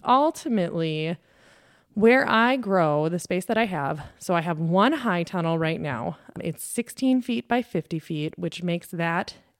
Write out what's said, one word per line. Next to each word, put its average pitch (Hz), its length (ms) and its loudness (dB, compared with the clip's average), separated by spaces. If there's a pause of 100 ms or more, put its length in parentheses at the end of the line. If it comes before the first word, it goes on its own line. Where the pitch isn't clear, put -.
ultimately, 170 1120 2 (760)
where 233 340 4
I 240 280 4
grow, 165 520 2
the 175 80 -2
space 180 280 -4
that 220 120 0
I 233 80 2
have, 151 360 -4 (180)
so 180 160 -2
I 170 60 2
have 160 180 -4
one 185 340 4
high 208 300 -2
tunnel 165 340 -2
right 160 240 -2
now. 139 380 -6 (200)
It's - 240 -8
sixteen 254 600 0
feet 233 240 -4
by 240 160 0
fifty - 340 -4
feet, 151 400 -6
which 170 240 -6
makes 175 280 -4
that 170 440 -4 (260)